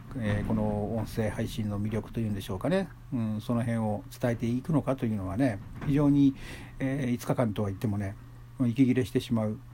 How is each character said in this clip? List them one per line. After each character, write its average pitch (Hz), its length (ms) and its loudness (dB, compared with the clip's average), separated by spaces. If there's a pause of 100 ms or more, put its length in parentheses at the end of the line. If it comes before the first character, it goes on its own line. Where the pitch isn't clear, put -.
(160)
え 104 280 0
ー、 - 20 -2
こ 113 80 2
の 107 420 0
音 104 100 -2
声 110 240 -2
配 113 180 -2
信 107 200 -4
の 101 120 -2
魅 107 100 0
力 107 220 -4
と 117 80 -2
い 110 80 0
う - 20 -2
ん 101 40 0
で 98 80 -4
し - 60 -10
ょ 98 60 -4
う 92 60 -4
か 131 80 0
ね、 190 200 2 (240)
う 131 40 -2
ん、 110 240 0
そ 120 160 0
の 117 60 2
辺 117 160 0
を 107 260 -2 (160)
伝 123 100 2
え 113 60 0
て 117 100 -2
い 123 140 0
く 160 120 -2
の 139 100 4
か 131 120 0
と 127 100 -2
い 113 80 0
う 107 40 0
の 92 100 -4
は 90 100 -4
ね、 117 220 2 (260)
非 143 100 2
常 143 160 6
に、 139 260 6 (420)
え 135 300 -2
ー、 - 20 0
五 120 160 -2
日 131 80 2
間 117 180 2
と 104 120 0
は 98 60 0
言 98 60 -6
っ - 40 -12
て 110 80 0
も 101 100 0
ね、 98 160 -4 (460)
息 123 260 6
切 123 80 4
れ 123 100 4
し - 60 -6
て 131 80 0
し 123 160 0
ま 110 120 2
う 110 120 -2 (160)